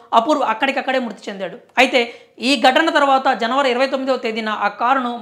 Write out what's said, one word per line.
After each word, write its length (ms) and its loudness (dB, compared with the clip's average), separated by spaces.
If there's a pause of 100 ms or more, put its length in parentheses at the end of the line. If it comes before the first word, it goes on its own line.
(200)
అపూర్వ్ 320 0
అక్కడికక్కడే 540 -2
మృతి 220 -14
చెందాడు. 300 -10 (240)
అయితే 180 2 (500)
ఈ 40 4 (140)
ఘటన 300 2
తర్వాత 300 2 (140)
జనవరి 320 0
ఇరవై 220 0
తొమ్మిదవ 300 -2
తేదీన 280 -4 (140)
ఆ 20 -2 (120)
కారును 400 0